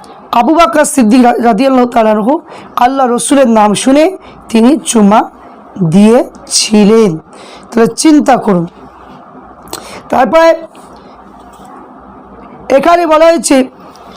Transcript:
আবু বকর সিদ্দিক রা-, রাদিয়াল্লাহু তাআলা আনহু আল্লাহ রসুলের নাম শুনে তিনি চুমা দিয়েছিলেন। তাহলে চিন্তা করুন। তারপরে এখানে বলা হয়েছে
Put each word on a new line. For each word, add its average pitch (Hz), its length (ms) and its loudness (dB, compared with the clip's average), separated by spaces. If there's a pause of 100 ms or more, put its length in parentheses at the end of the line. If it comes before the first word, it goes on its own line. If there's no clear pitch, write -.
(320)
আবু 240 240 0
বকর 330 300 0
সিদ্দিক 247 400 2
রা-, 240 160 0
রাদিয়াল্লাহু 247 460 0
তাআলা 226 240 0
আনহু 220 280 -2 (360)
আল্লাহ 262 320 0
রসুলের 240 420 0
নাম 214 240 2
শুনে 311 440 0 (320)
তিনি 233 280 2
চুমা 214 520 0 (600)
দিয়েছিলেন। 214 1300 0 (540)
তাহলে 226 240 0
চিন্তা 285 420 2
করুন। 175 280 -2 (1400)
তারপরে 320 440 0 (2250)
এখানে 339 360 0
বলা 311 200 2
হয়েছে 302 380 2 (540)